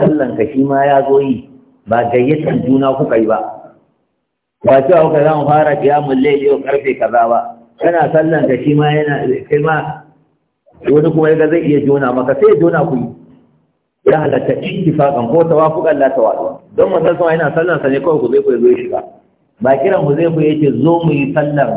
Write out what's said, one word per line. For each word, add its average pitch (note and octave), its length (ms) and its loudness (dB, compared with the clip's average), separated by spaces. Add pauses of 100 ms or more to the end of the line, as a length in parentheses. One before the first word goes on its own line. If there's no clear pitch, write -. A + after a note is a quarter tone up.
sallan C#3+ 340 0
ka, A2 140 0
shi C3+ 160 0
ma C#3 180 0
ya C#3 240 2
zo C#3 140 2
yi, C3 260 -4 (400)
ba A#2 240 0
gayyatar C3 560 0
juna C3+ 320 2
kuka - 160 -2
yi A2+ 120 0
ba. A2 120 0 (1300)
Ba C3+ 160 4
cewa D#3 240 4
kuka D3 160 0
za D#3 80 2
mu C#3+ 160 -2
fara D3+ 320 2
qiyamul C#3 400 0
layl C#3 240 0
yau C#3 160 2
karfe C#3 400 -4
kaza A#2 240 0
ba. A#2 160 0 (400)
Kana E3 320 0
sallan D#3 360 0
ka, C3 120 0
shi D3+ 160 -2
ma D3+ 160 0
yana, D3+ 320 -2 (240)
kai D3 160 0
ma D3+ 400 -4 (840)
wani D3+ 240 4
kuma D#3 180 2
ya D#3+ 60 4
ga D#3 140 2
zai E3 140 0
iya C#3+ 220 2
jona C#3 260 0
maka, B2+ 240 -2
sai G#3 160 4
ya D#3+ 80 2
jona E3 280 2
ku C3+ 80 -4
yi. A#2 120 -4 (1000)
Ya D3+ 180 2
halatta - 300 -2 (100)
ittifaqan D3 680 -2
ko E3 120 4
tawafuqan D#3+ 560 0
la C3+ 120 2
tawafuqan. - 480 -2 (160)
Don F#3+ 160 2
manzon E3+ 240 0
sama E3+ 200 0
yana D#3 200 -2
sallan E3 240 0
sa C#3 80 -2
ne C3+ 120 0
kawai D3+ 200 0
ku - 120 -2
zai - 120 2
ku C3+ 80 0
zo A#2+ 160 2
ya A#2+ 120 4
shiga. - 200 -6 (640)
Ba C3 220 2
kiran F3+ 240 0
ku C#3+ 80 0
zai E3 160 0
ku D#3+ 80 -2
ya D#3 160 2
ce, D3+ 120 0 (120)
"Zo D#3+ 140 2 (100)
mu D#3+ 80 0
yi C#3 240 -2
sallar C#3+ 420 -2